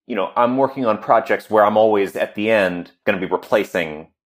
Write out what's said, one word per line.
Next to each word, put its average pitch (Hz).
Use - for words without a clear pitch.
you 120
know, 95
I'm 120
working 135
on 107
projects 110
where 107
I'm 107
always 107
at -
the 104
end 90
gonna 101
be 92
replacing 85